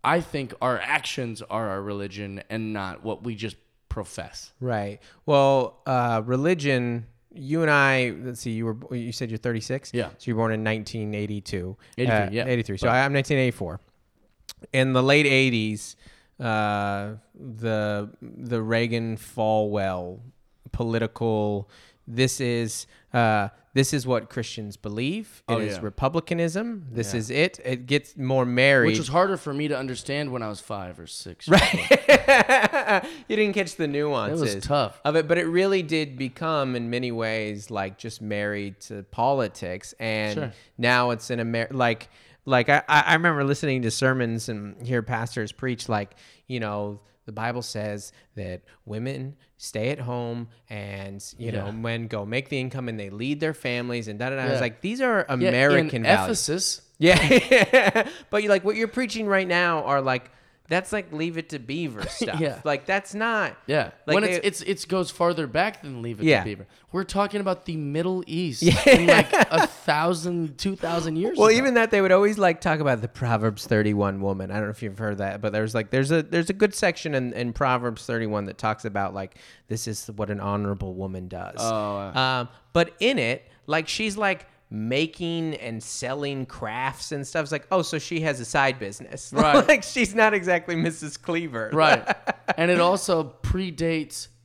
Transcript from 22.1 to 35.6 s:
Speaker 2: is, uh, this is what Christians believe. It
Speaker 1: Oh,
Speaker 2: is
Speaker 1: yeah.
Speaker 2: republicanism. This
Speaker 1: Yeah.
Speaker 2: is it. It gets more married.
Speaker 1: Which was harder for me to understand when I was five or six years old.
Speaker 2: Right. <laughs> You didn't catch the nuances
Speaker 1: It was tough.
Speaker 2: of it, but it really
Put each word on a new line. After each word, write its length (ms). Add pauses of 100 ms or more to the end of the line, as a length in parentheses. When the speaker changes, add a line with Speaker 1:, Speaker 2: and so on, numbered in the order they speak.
Speaker 2:
is, 440 (280)
uh, 340 (260)
this 200
is 120
what 240
Christians 480
believe. 680
It 60
Speaker 1:
Oh, 60
Speaker 2:
is 180
Speaker 1:
yeah. 40
Speaker 2:
republicanism. 1120
This 220
Speaker 1:
Yeah. 60
Speaker 2:
is 120
it. 320
It 240
gets 300
more 280
married. 440
Speaker 1:
Which 100
was 80
harder 300
for 160
me 160
to 80
understand 540
when 120
I 60
was 100
five 400
or 80
six 400
years 140
old. 120 (360)
Speaker 2:
Right. 960 (100)
<laughs> 40 (100)
You 100
didn't 180
catch 220
the 100
nuances 680
Speaker 1:
It 40
was 80
tough. 400
Speaker 2:
of 100
it, 120
but 100
it 100
really 340